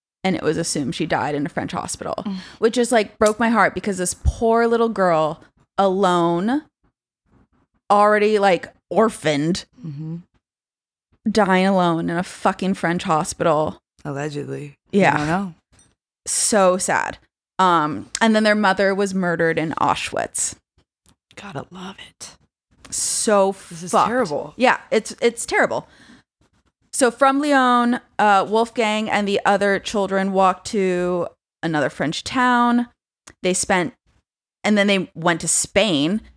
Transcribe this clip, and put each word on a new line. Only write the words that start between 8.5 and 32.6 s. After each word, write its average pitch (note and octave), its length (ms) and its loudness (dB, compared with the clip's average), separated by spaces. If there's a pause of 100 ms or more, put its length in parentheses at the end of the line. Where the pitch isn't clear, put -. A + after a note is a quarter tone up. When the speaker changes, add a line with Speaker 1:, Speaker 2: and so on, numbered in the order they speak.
Speaker 1:
orphaned, D#3+ 720 0 (200)
Speaker 2:
Mm-hmm. D#3 320 -10 (1120)
Speaker 1:
dying F#3+ 360 4
alone F3 440 2
in E3+ 60 -4
a F3 60 -2
fucking - 520 -4
French E3+ 300 -4
hospital. D#3 760 -2 (240)
Speaker 2:
Allegedly. C#3+ 720 -10 (160)
Speaker 1:
Yeah. F#3 220 4
Speaker 2:
I - 40 0
don't D3+ 80 -4
know. F3+ 280 -4 (720)
Speaker 1:
So F#3+ 520 2
sad. - 400 -2 (400)
Um, D#3 520 2 (100)
and A3 140 4
then G#3+ 100 2
their G#3 100 4
mother G3 400 2
was G3 200 -2
murdered E3 440 0
in D#3+ 220 -2
Auschwitz. - 760 -4 (800)
Speaker 2:
Gotta G3 340 -12
love F#3 260 -16 (140)
it. - 260 -20 (540)
Speaker 1:
So G3 640 0 (160)
Speaker 2:
This E3 140 -16
is F3+ 100 -12
Speaker 1:
fucked. F#3 160 2
Speaker 2:
terrible. E3+ 480 -4
Speaker 1:
Yeah, A#3+ 240 2 (100)
it's, - 300 -2
it's A#3 240 0
terrible. C4+ 440 -2 (1040)
So B3 180 2
from C4+ 300 2
Lyon, B3 600 2 (180)
uh, G3 300 4
Wolfgang A3 640 0
and G3+ 180 0
the G3+ 160 0
other G3+ 340 2
children G3 540 -2
walked F#3 360 2
to F3+ 600 -2 (340)
another D3+ 280 -2
French - 340 -6
town. A#3+ 640 2 (540)